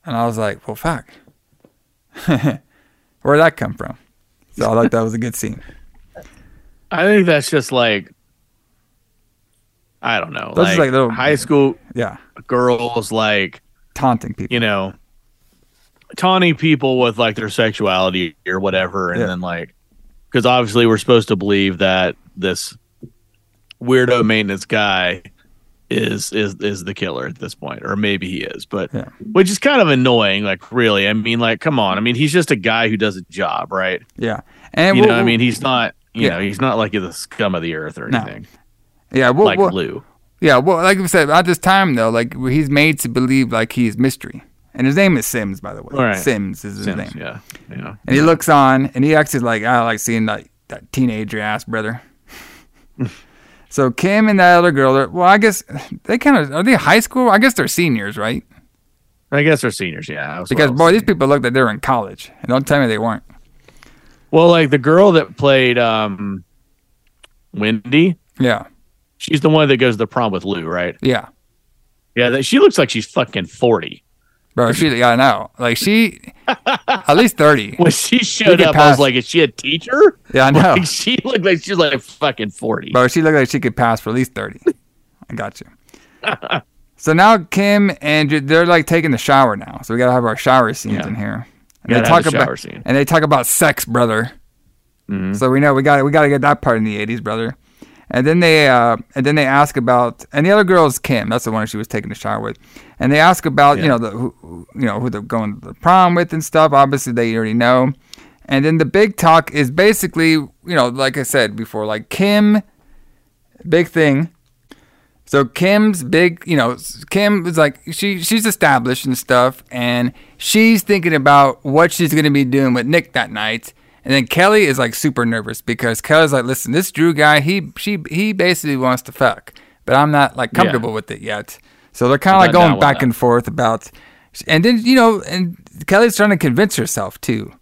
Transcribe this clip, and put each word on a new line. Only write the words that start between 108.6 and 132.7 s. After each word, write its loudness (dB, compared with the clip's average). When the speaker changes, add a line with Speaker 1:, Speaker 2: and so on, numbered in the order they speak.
Speaker 1:
then 2
the 2
big 0
talk 4
is 0
basically, 0
you -2
know, 0
like -2
I -4
said 0
before, -8
like, -8
Kim, 2
big 2
thing. 0
So 0
Kim's 0
big, 0
you -2
know, 0
s-, -16
Kim 0
is -4
like, 2
she, -4
she's -2
established 0
and -2
stuff, 0
and -2
she's 2
thinking 0
about 4
what 2
she's -2
gonna 2
be 2
doing 2
with -2
Nick 0
that -4
night. -6
And -2
then 0
Kelly 4
is, 0
like, -2
super -2
nervous -6
because -4
Kelly's 2
like, 0
"Listen, -6
this -2
Drew 0
guy, 4
he, -4
she, -6
he -2
basically 0
wants -2
to -18
fuck, -2
but 0
I'm 2
not, 0
like, -6
Speaker 2:
Yeah. -4
Speaker 1:
comfortable -2
with -10
it -12
yet." -12
So 0
they're 4
kinda, 4
Speaker 2:
I'm 6
Speaker 1:
like, 6
Speaker 2:
not 2
Speaker 1:
going 8